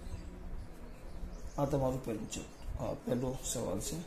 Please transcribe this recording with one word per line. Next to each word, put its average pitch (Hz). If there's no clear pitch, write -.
આ 143
તમારું 135
પહેલું 107
છે, -
હા, 110
પહેલો 131
સવાલ 104
છે. -